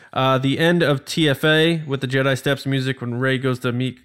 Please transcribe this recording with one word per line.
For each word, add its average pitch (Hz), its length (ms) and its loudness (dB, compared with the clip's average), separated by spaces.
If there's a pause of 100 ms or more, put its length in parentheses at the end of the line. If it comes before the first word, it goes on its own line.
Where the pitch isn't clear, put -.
(120)
Uh, 131 260 2
the 135 220 0
end 170 240 4
of 135 220 0
T 156 240 0
F 131 140 -2
A 160 420 2
with 135 160 -6
the 131 60 -4
Jedi 135 300 0
Steps 139 280 -2
music 135 360 -2
when 120 140 -6
Rey 131 220 0
goes 127 220 -2
to 123 120 -4
meet, 123 340 -4